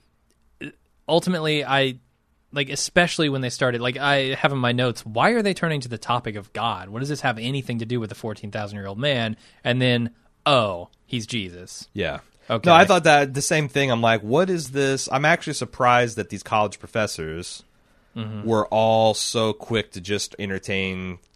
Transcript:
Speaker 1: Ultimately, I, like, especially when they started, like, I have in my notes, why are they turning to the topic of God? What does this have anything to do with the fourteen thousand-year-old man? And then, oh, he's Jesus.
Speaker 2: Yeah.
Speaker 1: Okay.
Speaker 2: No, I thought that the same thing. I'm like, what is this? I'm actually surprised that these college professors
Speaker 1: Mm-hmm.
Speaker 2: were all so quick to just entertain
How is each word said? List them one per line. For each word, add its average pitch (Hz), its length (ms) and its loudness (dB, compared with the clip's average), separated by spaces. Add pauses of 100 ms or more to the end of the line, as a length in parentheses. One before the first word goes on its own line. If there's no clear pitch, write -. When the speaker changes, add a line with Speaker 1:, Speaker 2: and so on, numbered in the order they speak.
(1080)
Speaker 1:
Ultimately, 156 560 2
I, 135 340 0 (540)
like, 139 180 -4
especially 160 580 0
when 139 120 -2
they 123 100 -4
started, 120 300 0
like, 123 180 -2
I 135 360 2
have 139 180 0
in 135 60 -2
my 123 140 2
notes, 123 320 0
why 117 260 2
are 233 120 2
they 202 100 0
turning 156 280 -2
to 123 80 -10
the 117 100 -8
topic 120 380 -4
of 101 160 -14
God? 104 360 -6
What 110 120 -8
does 139 80 -6
this 147 140 -6
have 120 160 0
anything 123 420 -4
to 113 40 -4
do 123 140 -4
with 110 100 -6
the 110 60 -12
fourteen 104 380 -10
thousand-year-old 101 460 -8
man? 120 380 -2 (280)
And 127 180 2
then, 120 280 2 (360)
oh, 104 420 2 (160)
he's 113 220 -6
Jesus. 92 640 -10
Speaker 2:
Yeah. 80 280 -4 (280)
Speaker 1:
Okay. 117 200 0
Speaker 2:
No, 170 60 10
I 175 120 12
thought 180 180 4
that 143 300 6
the 143 80 -2
same 156 260 0
thing. 139 220 0
I'm 117 100 2
like, 113 220 4
what 143 280 2
is 156 200 -4
this? 135 420 0
I'm 139 120 0
actually 160 300 2
surprised 123 600 2
that 107 140 -6
these 101 120 -10
college 104 360 0
professors 87 840 -6 (540)
Speaker 1:
Mm-hmm. 107 300 -8
Speaker 2:
were 110 200 2
all 110 480 4
so 110 400 -2
quick - 380 -4
to 98 80 -12
just 98 380 -4
entertain 95 800 -4 (180)